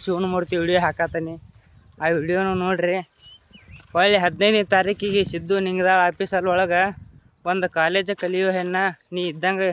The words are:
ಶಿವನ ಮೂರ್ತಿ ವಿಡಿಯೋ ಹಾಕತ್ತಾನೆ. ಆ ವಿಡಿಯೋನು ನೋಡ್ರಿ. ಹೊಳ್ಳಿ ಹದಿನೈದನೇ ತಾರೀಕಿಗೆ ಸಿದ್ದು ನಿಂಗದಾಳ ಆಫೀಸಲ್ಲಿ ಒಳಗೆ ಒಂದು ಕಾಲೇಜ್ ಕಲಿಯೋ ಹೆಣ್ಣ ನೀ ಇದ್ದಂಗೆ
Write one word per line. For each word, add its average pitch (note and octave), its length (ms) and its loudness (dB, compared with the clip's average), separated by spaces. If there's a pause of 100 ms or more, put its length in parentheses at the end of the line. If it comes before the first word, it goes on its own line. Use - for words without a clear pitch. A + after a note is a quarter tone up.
ಶಿವನ F#3 300 -2
ಮೂರ್ತಿ F3+ 280 -2
ವಿಡಿಯೋ F3 240 2
ಹಾಕತ್ತಾನೆ. E3 480 -4 (720)
ಆ D#3 40 0 (120)
ವಿಡಿಯೋನು F3+ 340 0 (100)
ನೋಡ್ರಿ. F3+ 360 0 (960)
ಹೊಳ್ಳಿ G3 300 4
ಹದಿನೈದನೇ G3+ 380 2 (120)
ತಾರೀಕಿಗೆ G3 560 0
ಸಿದ್ದು E3+ 260 -2 (100)
ನಿಂಗದಾಳ F#3 340 2 (100)
ಆಫೀಸಲ್ಲಿ F#3 420 -2
ಒಳಗೆ F3 300 2 (680)
ಒಂದು F3+ 160 0 (120)
ಕಾಲೇಜ್ F3+ 340 0 (100)
ಕಲಿಯೋ F#3 340 0
ಹೆಣ್ಣ F3+ 200 -4 (380)
ನೀ F3+ 160 -4
ಇದ್ದಂಗೆ F3+ 420 -2